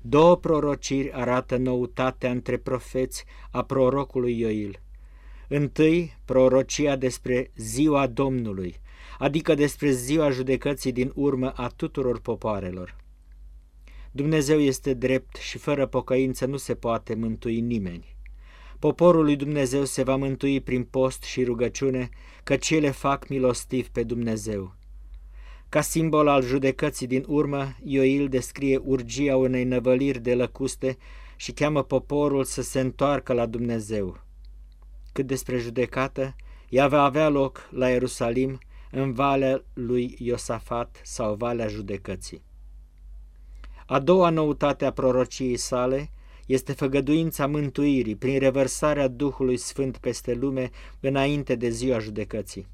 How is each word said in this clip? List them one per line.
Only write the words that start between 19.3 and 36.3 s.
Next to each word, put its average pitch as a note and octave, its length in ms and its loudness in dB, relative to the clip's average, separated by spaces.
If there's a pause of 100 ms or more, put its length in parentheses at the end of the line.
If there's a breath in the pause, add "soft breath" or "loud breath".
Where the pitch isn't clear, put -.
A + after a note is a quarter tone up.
Dumnezeu C#3 480 0
se C3+ 180 -2
va C3 140 2
mântui C3+ 440 0
prin B2+ 240 -2
post C3 380 0
și - 220 -2
rugăciune, B2 640 -2 (360 loud breath)
căci - 260 0
ele D3+ 200 4
fac C#3 380 -2
milostiv B2+ 600 0
pe A#2+ 140 -4
Dumnezeu. A2 760 -4 (920 soft breath)
Ca D3+ 120 2
simbol D3+ 480 2
al C#3 140 6
judecății C3+ 640 0
din B2 200 0
urmă, C#3+ 580 -2
Ioil C3+ 440 2
descrie C3 480 0
urgia C3 600 0
unei B2+ 280 2
năvăliri B2+ 560 2
de B2 140 2
lăcuste B2+ 640 -2 (400 loud breath)
și - 160 -12
cheamă D3 300 0
poporul C#3 640 0
să C3+ 180 -6
se - 180 -2
întoarcă C3+ 520 0
la A#2+ 140 2
Dumnezeu. A2 760 -4 (880)
Cât C3+ 140 -2
despre B2+ 320 -4
judecată, C3 800 -2 (320 soft breath)